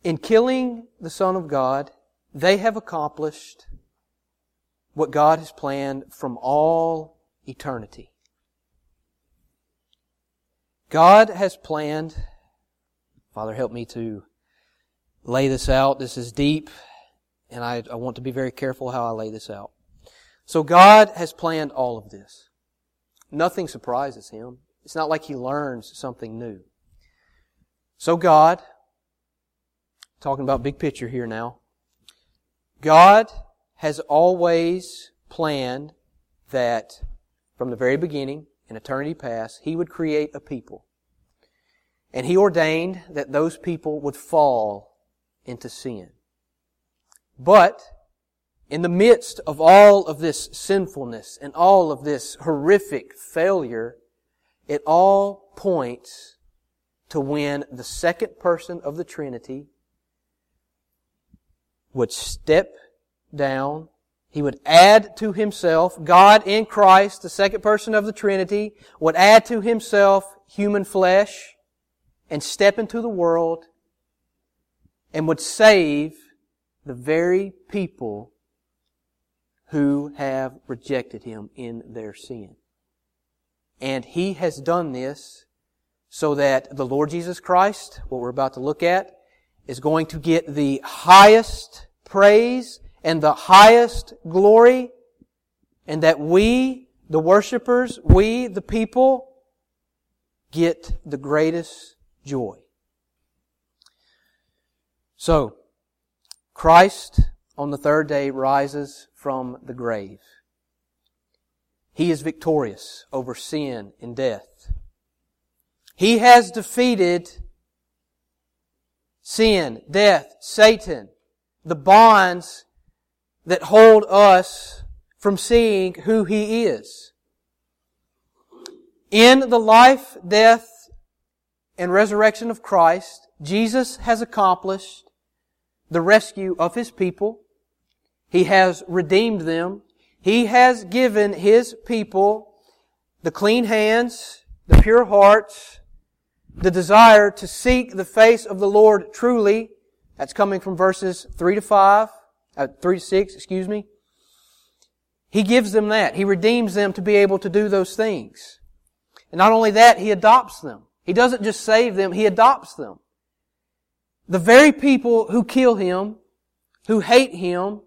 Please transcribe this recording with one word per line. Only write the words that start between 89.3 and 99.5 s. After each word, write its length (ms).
is 140
going 260
to 120
get 360
the 300
highest 1000
praise 760
and 200
the 100
highest 800
glory, 640
and 160
that 180
we, 680
the 120
worshipers, 840
we, 420
the 140
people, 760